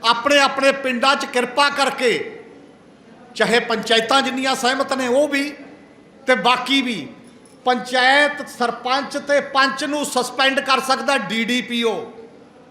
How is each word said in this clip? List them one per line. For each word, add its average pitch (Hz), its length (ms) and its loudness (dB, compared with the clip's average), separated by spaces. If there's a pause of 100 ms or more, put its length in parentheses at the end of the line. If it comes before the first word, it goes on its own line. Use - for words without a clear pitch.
ਆਪਣੇ 240 360 2
ਆਪਣੇ 269 320 2
ਪਿੰਡਾਂ 269 440 0
'ਚ 277 100 -6
ਕਿਰਪਾ 247 440 0
ਕਰਕੇ, 254 720 -2 (920)
ਚਾਹੇ 220 240 2
ਪੰਚਾਇਤਾਂ 226 600 0
ਜਿੰਨੀਆਂ 262 340 -2
ਸਹਿਮਤ 269 380 -2
ਨੇ 262 140 -2
ਉਹ 277 200 2
ਵੀ 285 280 -2 (720)
ਤੇ 254 80 4
ਬਾਕੀ 247 460 2
ਵੀ, 196 280 -6 (560)
ਪੰਚਾਇਤ 262 840 2
ਸਰਪੰਚ 247 680 -4
ਤੇ 285 240 0
ਪੰਚ 269 420 0
ਨੂੰ 294 220 -4
ਸਸਪੈਂਡ 262 540 0
ਕਰ 269 200 2
ਸਕਦਾ 262 380 0
ਡੀ 220 280 -2
ਡੀ 247 160 0
ਪੀ 240 220 -4
ਓ। 196 280 -2 (600)